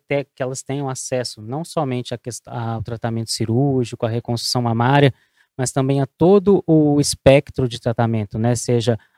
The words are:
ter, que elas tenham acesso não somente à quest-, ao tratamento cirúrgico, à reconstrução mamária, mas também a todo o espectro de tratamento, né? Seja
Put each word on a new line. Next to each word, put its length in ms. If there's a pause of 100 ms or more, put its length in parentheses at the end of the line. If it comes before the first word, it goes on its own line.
ter, 260
que 80
elas 200
tenham 260
acesso 540
não 200
somente 520
à 40
quest-, 300
ao 340
tratamento 480
cirúrgico, 760
à 20
reconstrução 540
mamária, 500 (440)
mas 140
também 300
a 60
todo 600
o 340
espectro 680
de 120
tratamento, 580
né? 180
Seja 420 (200)